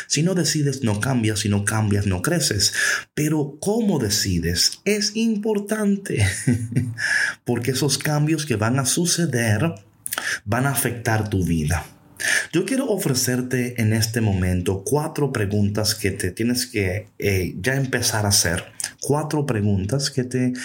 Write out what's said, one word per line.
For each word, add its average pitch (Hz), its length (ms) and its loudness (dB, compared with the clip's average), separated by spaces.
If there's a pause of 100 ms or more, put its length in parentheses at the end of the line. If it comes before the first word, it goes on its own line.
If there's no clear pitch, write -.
Si 147 160 2
no 185 100 2
decides, 147 500 0
no 104 160 2
cambias. 110 420 0
Si 104 80 0
no 101 160 2
cambias, 104 420 2
no 90 140 0
creces. 147 520 0 (400)
Pero 151 460 0
cómo 202 400 2
decides 90 840 0
es 208 300 0
importante, 208 1080 0 (600)
<laughs> - 600 -2
porque 120 260 0
esos 139 260 0
cambios 151 480 0
que 117 100 0
van 113 240 2
a 127 60 0
suceder 147 920 2 (720)
van 120 200 0
a 139 60 2
afectar 110 580 0
tu 95 160 0
vida. 80 400 0 (680)
Yo - 140 2
quiero 262 240 -2
ofrecerte 123 920 0
en 107 120 4
este 113 280 2
momento 92 640 2
cuatro 147 460 0
preguntas 104 640 0
que 95 160 0
te 90 200 -4
tienes 123 340 -2
que, 95 420 -2 (100)
eh, 92 420 0
ya 131 160 0
empezar 123 500 0
a 101 40 2
hacer. 90 360 2 (360)
Cuatro 147 440 0
preguntas 104 640 0
que 127 120 -2
te, 127 300 -2 (120)